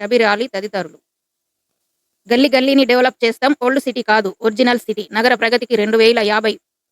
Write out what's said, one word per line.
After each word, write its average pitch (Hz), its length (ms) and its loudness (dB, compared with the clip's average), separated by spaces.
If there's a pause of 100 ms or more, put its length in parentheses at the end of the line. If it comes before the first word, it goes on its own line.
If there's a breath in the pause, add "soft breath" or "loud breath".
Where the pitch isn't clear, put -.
షబీర్ 226 200 0
అలీ 214 260 0
తదితరులు. 190 520 -10 (1300)
గల్లీ 269 160 2
గల్లీని 269 360 2
డెవలప్ 247 400 0
చేస్తాం, 254 380 -2
ఓల్డ్ 262 160 0
సిటీ 247 220 -4
కాదు, 214 400 0
ఒరిజినల్ 240 380 0
సిటీ. 214 320 -10
నగర 226 220 0
ప్రగతికి 233 420 -2
రెండు 214 220 0
వేల 226 220 4
యాభై 214 400 -2 (320)